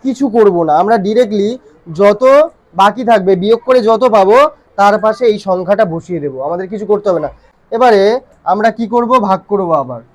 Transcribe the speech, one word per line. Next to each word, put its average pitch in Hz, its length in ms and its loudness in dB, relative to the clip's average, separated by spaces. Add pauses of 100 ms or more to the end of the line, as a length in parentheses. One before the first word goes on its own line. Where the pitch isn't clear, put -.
কিছু 262 260 -4
করব 202 340 2
না, 151 140 2
আমরা 208 200 2
ডিরেক্টলি 214 600 -2 (340)
যত 254 560 2 (260)
বাকি 208 280 0
থাকবে 196 320 2
বিয়োগ 214 300 -2
করে 254 160 2
যত 208 220 0
পাবো 226 460 2 (260)
তার 202 240 2
পাশে 220 260 -2
এই 214 140 0
সংখ্যাটা 190 460 -2
বসিয়ে 165 340 -8
দেবো, 131 220 -8
আমাদের 175 260 -6
কিছু 208 180 -10
করতে 208 240 -2
হবে 170 100 -2
না। 147 100 -6 (420)
এবারে 226 480 2 (240)
আমরা 208 280 -2
কি 226 160 -8
করব? 240 320 0
ভাগ 190 280 -2
করব 190 240 -4
আবার। 127 300 -4 (140)